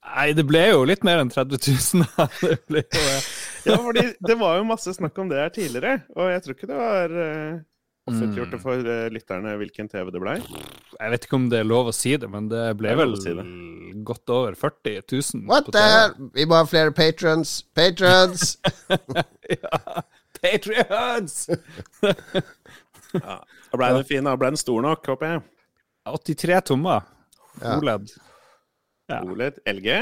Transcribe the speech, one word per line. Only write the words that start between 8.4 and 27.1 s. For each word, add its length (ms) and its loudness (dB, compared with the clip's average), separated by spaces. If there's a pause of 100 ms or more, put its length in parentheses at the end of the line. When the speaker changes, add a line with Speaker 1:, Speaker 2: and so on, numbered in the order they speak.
Speaker 1:
Mm. 80 -12
Speaker 2:
for, 260 -4
eh, 220 -4
lytterne 480 -8
hvilken 320 -10
T 120 -8
V 80 -8
det 100 -8
ble. 160 -4 (640)
Speaker 1:
Jeg 100 -4
vet 160 -2
ikke 100 -2
om 140 2
det 100 2
er 40 0
lov 240 2
å 60 -4
si 220 0
det, 140 -6
men 180 -8
det 140 -4 (140)
ble 120 -4
Speaker 2:
Det 60 2
er 20 0
lov 80 4
Speaker 1:
vel 140 -2
Speaker 2:
å 40 -8
si 120 -4
det. 100 -8 (600)
Speaker 1:
godt 260 -10
over 240 0
førti 400 -6 (120)
tusen 400 -4
Speaker 3:
What 200 4
Speaker 1:
på 60 -10
Speaker 3:
the 60 4
Speaker 1:
T 60 6
V. 60 8
Speaker 3:
hell? 420 4
Vi 140 0
må 100 4
ha 80 8
flere 280 4
patrons. 680 0 (120)
Patrons! 840 4 (320)
Speaker 1:
<laughs> 380 -2 (220)
Ja, 540 -4 (380)
patrons! 1080 -2 (520)
<laughs> 460 -2 (640)
Speaker 2:
Ja. 320 -8 (320)
Da 40 -6
ble 140 2
den 160 2
fin, 160 -2
da 140 0
ble 160 0
den 40 -4
stor 260 -2
nok, 220 0
håper 220 -4
jeg. 140 -4 (680)
Speaker 1:
Åttitre 560 0
tommer. 380 0 (600)